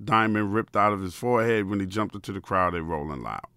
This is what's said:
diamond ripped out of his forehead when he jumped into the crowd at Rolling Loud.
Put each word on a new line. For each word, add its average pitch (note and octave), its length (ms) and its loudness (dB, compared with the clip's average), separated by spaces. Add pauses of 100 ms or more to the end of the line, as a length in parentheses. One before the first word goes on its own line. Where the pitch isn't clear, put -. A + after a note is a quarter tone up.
diamond G#2+ 480 2
ripped A2 240 -2
out G#2 180 4
of G2 80 -4
his F2+ 120 -6
forehead A2+ 560 2
when G2+ 100 0
he G2 60 -2
jumped G#2+ 300 -4
into G2+ 160 -12
the G2 100 -8
crowd F#2 320 2
at E2+ 100 -4
Rolling D2+ 380 -4
Loud. A1 240 -10 (120)